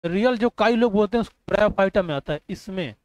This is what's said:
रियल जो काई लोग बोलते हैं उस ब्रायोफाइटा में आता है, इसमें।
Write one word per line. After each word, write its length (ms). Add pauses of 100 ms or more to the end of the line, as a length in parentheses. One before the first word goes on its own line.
रियल 340
जो 120
काई 260
लोग 160
बोलते 240
हैं 60
उस 80 (180)
ब्रायोफाइटा 540
में 120
आता 180
है, 160
इसमें। 460 (100)